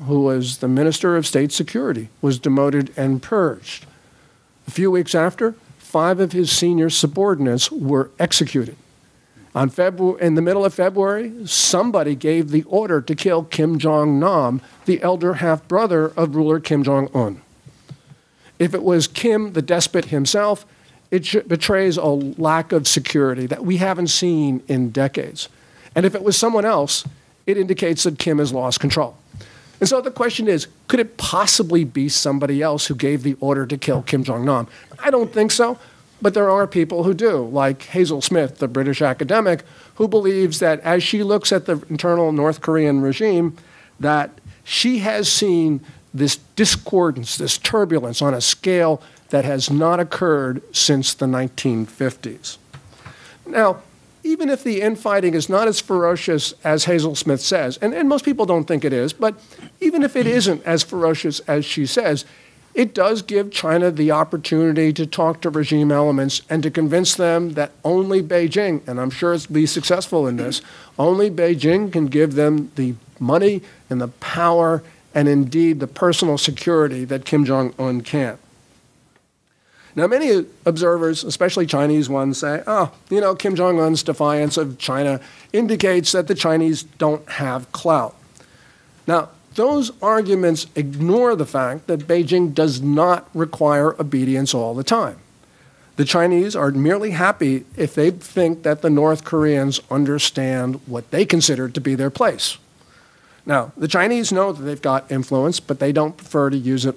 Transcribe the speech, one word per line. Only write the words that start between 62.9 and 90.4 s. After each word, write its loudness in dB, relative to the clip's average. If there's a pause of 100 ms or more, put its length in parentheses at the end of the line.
does 2
give -2
China 2
the 0
opportunity 0
to -4
talk -2
to -4
regime 0
elements 0
and 0
to -2
convince 0
them 0
that -4 (120)
only 0
Beijing, 0
and -6
I'm -2
sure -2
it's -4
be 2
successful 0
in -2
this, -6 (380)
only 2
Beijing 0
can 0
give 2
them 0
the -2 (240)
money 2 (260)
and -4
the -4
power 0 (320)
and 4
indeed 2
the -4
personal 0
security 0
that -6
Kim 2
Jong-un -2
can't. -4 (1600)
Now, 2
many 2 (180)
observers, 0
especially 0
Chinese 2
ones, -2
say, -4
"Oh, 0 (200)
you 2
know, 2
Kim -2
Jong-un's 2
defiance 0
of -4
China -2 (320)
indicates 0
that 0
the 0
Chinese 0 (120)
don't -2
have -8
clout." 0 (920)
Now, 0 (260)
those 0 (100)
arguments 0